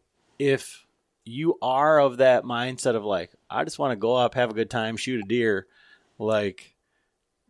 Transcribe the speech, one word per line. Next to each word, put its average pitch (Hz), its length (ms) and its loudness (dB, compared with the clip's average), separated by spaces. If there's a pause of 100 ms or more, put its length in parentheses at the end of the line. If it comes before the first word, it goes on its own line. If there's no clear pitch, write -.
(380)
if - 480 -2 (380)
you 143 360 -4
are 143 400 4
of 131 180 2
that 127 260 6
mindset 123 500 -2
of, 107 100 -2
like, 92 280 -4 (180)
"I 131 140 -2
just 160 160 -10
wanna 131 160 -2
go 113 180 0
up, 123 200 2
have 123 160 0
a 107 40 -10
good 110 160 -4
time, 113 260 -4
shoot 120 280 -6
a - 20 -14
deer," 110 400 0 (500)
like, 107 600 -4 (720)